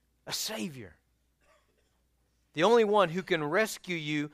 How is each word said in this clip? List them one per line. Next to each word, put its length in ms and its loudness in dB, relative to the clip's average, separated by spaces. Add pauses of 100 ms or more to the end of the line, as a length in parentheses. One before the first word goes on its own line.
(260)
a 80 -10
Savior. 600 -8 (1600)
The 80 0
only 220 6
one 240 4
who 120 -4
can 220 0
rescue 520 -2
you 380 -4